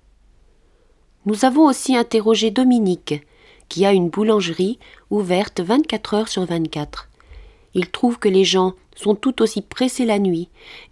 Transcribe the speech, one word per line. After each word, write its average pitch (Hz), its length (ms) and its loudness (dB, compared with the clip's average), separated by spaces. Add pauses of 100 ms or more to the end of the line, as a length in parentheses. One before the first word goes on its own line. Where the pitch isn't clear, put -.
(1300)
Nous 214 180 -2
avons 269 220 4
aussi 262 300 0
interrogé 220 540 2
Dominique, 202 760 0 (420)
qui 175 160 0
a 202 80 4
une 175 180 2
boulangerie 202 680 -2 (320)
ouverte 196 500 -2
vingt-quatre 214 540 -2
heures 214 140 0
sur 185 160 -4
vingt-quatre. 160 640 -6 (640)
Il 180 180 -2
trouve 240 280 -2
que 214 100 0
les 190 160 4
gens 185 300 0 (200)
sont 202 220 -2
tout 247 260 -2
aussi 220 180 -2
pressés 254 440 -4
la 208 160 0
nuit 180 280 -2 (440)